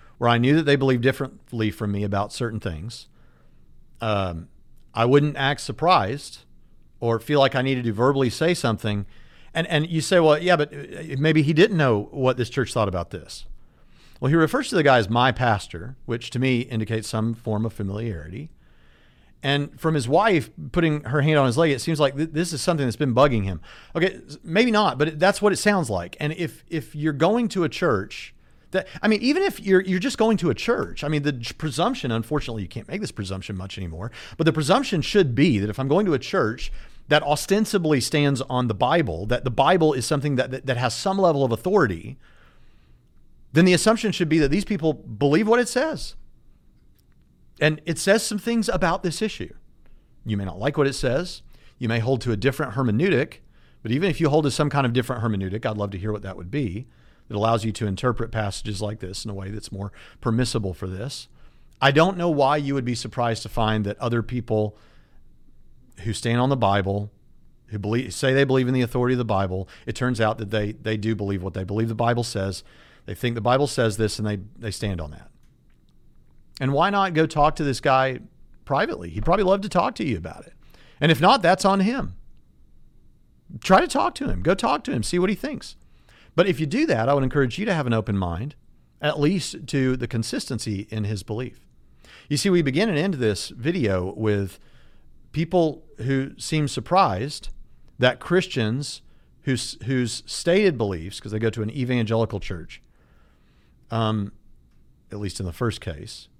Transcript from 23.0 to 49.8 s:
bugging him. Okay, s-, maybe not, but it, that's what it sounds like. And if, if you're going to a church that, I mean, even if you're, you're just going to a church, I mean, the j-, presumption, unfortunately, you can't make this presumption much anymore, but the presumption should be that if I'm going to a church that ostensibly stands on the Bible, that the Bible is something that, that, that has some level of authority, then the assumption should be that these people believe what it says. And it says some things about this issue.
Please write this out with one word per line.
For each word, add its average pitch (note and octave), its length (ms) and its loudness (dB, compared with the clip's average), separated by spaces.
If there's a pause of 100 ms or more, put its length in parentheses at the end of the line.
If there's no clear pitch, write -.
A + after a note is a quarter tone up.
bugging B2 300 4
him. F#2 160 -6 (340)
Okay, E3+ 320 -2
s-, C#3+ 160 -18
maybe G#3 260 2
not, G3+ 280 2
but D3 100 2
it, D3+ 120 -6
that's F#3+ 220 2
what G#3 120 4
it - 40 -2
sounds F#3+ 320 2
like. F2+ 300 -4
And D3+ 140 -2
if, - 360 -8
if - 240 -6
you're D3+ 200 -2
going G3+ 360 2
to F#3 140 -2
a D#3 60 0
church - 640 -2 (360)
that, F#3 160 -2 (140)
I - 60 0
mean, G#3+ 140 2
even D4 220 2
if - 180 -2
you're, F#3+ 200 4
you're F#3 160 0
just G#3+ 200 -4
going A3 200 4
to E3+ 120 0
a A#2+ 40 4
church, - 520 -4
I - 20 -4
mean, D3+ 160 0
the D3 80 0
j-, A#2+ 260 -6
presumption, D#3 540 -2
unfortunately, A2+ 520 -4
you F2+ 40 -8
can't - 220 -12
make F3 100 -6
this G#3 140 -8
presumption F#2+ 420 -8
much F#2 220 -10
anymore, F2+ 340 -8 (260)
but E3 60 0
the D#3 100 4
presumption E3+ 480 2
should E3 340 2
be C3+ 220 4
that G2+ 120 0
if G#2 100 -6
I'm C3+ 80 -2
going F3 180 2
to E3+ 80 0
a B2+ 60 2
church B2+ 500 -2 (380)
that D3 160 4
ostensibly D#3 800 0
stands C#3+ 400 0
on B2 260 -2
the A2 80 -2
Bible, A#2+ 520 0
that A#2+ 180 0
the B2+ 40 -2
Bible D#3 440 4
is B2+ 120 -4
something C#3+ 300 0
that, B2 160 0
that, C3 140 -8
that C3 120 0
has B2 160 0
some G3 240 -2
level D#3+ 280 4
of A#2 80 2
authority, A#2+ 640 0 (1400)
then D#3+ 100 6
the F3+ 100 6
assumption G#3+ 380 2
should D#3+ 180 0
be D#3+ 100 4
that C#3 120 4
these F#3+ 140 0
people D3+ 280 0
believe D3 540 2
what A#3 140 4
it A#3+ 80 -2
says. C#4+ 460 -2 (1500)
And D3+ 240 0
it E3+ 120 -4
says G#3+ 260 2
some - 140 -4
things A#3 320 -2
about F#3 340 0
this E3+ 180 -4
issue. G#3 320 -6 (720)